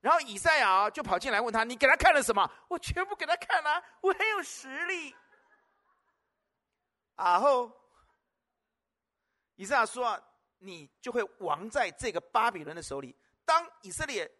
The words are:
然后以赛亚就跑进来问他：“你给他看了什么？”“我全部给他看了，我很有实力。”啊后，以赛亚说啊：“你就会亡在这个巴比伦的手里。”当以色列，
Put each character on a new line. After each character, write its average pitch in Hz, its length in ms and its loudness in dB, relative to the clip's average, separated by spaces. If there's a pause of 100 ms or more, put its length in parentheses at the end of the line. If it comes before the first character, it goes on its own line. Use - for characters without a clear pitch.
然 277 140 4
后 339 60 2
以 226 180 -12
赛 311 200 2
亚 202 300 4
就 294 140 -6
跑 208 160 0
进 262 140 -4
来 208 80 2
问 233 120 -4
他 226 120 2
：“你 240 100 -8
给 240 100 -2
他 277 120 8
看 370 180 6
了 277 80 4
什 226 100 4
么 196 160 6 (200)
？”“我 359 100 -4
全 - 280 -4
部 403 100 -10
给 - 100 -8
他 320 100 0
看 349 280 0
了， 302 180 0 (200)
我 381 100 2
很 440 160 0
有 415 140 -2
实 285 440 -10
力。” 339 260 -8 (2000)
啊 180 240 2
后， 247 320 2 (1800)
以 185 80 -16
赛 208 120 -4
亚 233 100 4
说 247 200 -6
啊 208 160 -4 (360)
：“你 175 300 -20 (120)
就 - 100 -10
会 233 140 -2 (160)
亡 175 280 -4
在 226 220 -2
这 214 220 -8
个 165 80 -4
巴 233 300 0
比 180 120 -10
伦 151 140 -12
的 170 40 -14
手 139 200 -10
里。” 127 160 -16 (280)
当 330 240 2 (120)
以 190 100 -18
色 302 140 -6
列， 240 360 -6